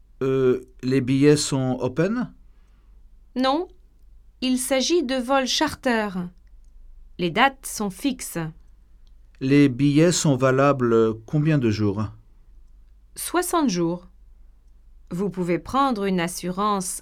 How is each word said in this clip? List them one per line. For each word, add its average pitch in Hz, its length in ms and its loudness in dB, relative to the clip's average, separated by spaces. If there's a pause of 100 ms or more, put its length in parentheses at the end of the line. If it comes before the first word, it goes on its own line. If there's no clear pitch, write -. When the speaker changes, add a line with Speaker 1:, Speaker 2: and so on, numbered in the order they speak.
(240)
Speaker 1:
Euh, 131 380 2 (200)
les 131 200 0
billets 139 360 4
sont 131 420 -2
open ? 190 540 -2 (1000)
Speaker 2:
Non, 269 320 0 (720)
il 254 160 0
s'agit 269 460 0
de 247 100 -4
vols 262 320 0
charter. 233 640 -2 (1120)
Les 180 100 -2
dates 247 380 0
sont 208 240 -6
fixes. - 480 -6 (1000)
Speaker 1:
Les 139 280 6
billets 143 420 4
sont 151 260 2
valables 127 880 2
combien 151 320 2
de 120 100 2
jours ? 107 380 0 (1080)
Speaker 2:
Soixante 339 540 -2
jours. 175 380 -4 (1000)
Vous 185 200 -4
pouvez 180 280 -4
prendre 254 460 -2
une 190 160 -2
assurance 185 840 -4